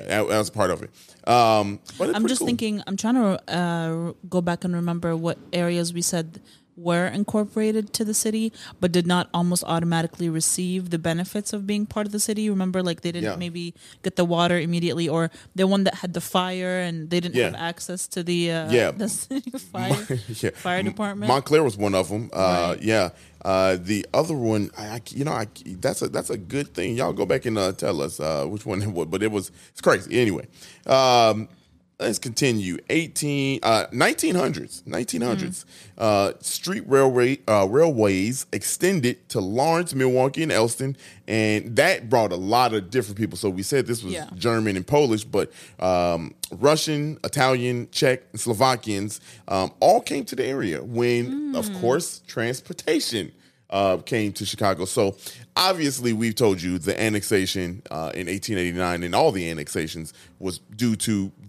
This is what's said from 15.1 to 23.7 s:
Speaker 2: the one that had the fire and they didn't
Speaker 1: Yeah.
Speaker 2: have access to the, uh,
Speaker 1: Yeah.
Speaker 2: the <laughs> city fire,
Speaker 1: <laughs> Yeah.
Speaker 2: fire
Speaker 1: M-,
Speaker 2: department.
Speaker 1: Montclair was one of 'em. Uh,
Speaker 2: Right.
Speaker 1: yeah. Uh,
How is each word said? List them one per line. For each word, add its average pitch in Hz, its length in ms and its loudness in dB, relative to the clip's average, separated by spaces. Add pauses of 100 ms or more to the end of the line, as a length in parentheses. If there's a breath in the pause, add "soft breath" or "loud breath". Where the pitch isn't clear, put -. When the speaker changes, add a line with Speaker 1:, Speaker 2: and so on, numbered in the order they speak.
Speaker 2:
the 190 120 2
one 196 180 4
that 190 100 2
had 185 180 -10
the 175 80 -4
fire 185 600 -2
and 165 280 -6
they 175 120 2
didn't 170 160 -6
Speaker 1:
Yeah. 120 100 4
Speaker 2:
have - 80 -2
access 175 540 -8
to 185 140 -6
the, 170 280 0
uh, 165 200 -2
Speaker 1:
Yeah. 226 200 6
Speaker 2:
the 214 180 -4
<laughs> - 0 -
city - 440 -6
fire, 135 540 -4 (180)
Speaker 1:
<laughs> - 40 -18
Yeah. 110 220 -4
Speaker 2:
fire 180 300 -4
Speaker 1:
M-, 190 60 -4
Speaker 2:
department. 202 420 -4
Speaker 1:
Montclair 139 340 4
was 113 160 0
one 101 160 2
of 92 180 2
'em. 110 200 -6
Uh, 87 420 2
Speaker 2:
Right. - 80 -12
Speaker 1:
yeah. 104 280 2 (320 loud breath)
Uh, 95 380 2